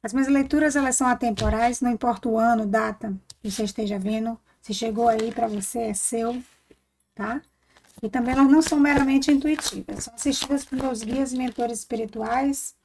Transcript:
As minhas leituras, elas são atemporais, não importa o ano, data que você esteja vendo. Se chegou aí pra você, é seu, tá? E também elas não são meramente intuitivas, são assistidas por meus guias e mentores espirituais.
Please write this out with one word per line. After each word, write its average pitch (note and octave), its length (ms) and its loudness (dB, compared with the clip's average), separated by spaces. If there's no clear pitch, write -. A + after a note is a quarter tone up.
As A3 100 -6
minhas C4 140 2
leituras, C#4 480 2
elas C4+ 200 2
são B3+ 120 2
atemporais, A#3 720 2
não B3 80 2
importa A#3+ 400 -2
o A3 80 2
ano, A3 300 4
data G#3+ 440 -2
que G#3+ 80 -8
você G#3 140 -4
esteja G#3 340 -4
vendo. A3 420 -2
Se - 100 -12
chegou A3+ 360 0
aí A3+ 260 0
pra A#3 140 -2
você, G#3 320 -4
é A3 160 -4
seu, A#3 480 -4
tá? G#3+ 260 -6
E A3 40 -6
também B3 280 0
elas C#4 120 6
não D4+ 140 8
são D4+ 180 2
meramente C4+ 520 4
intuitivas, C#4+ 720 -2
são - 100 -14
assistidas C#4 500 -2
por C4 140 -8
meus C4 240 -4
guias B3+ 320 -4
e B3+ 40 -4
mentores A#3+ 420 -4
espirituais. A#3 1040 -4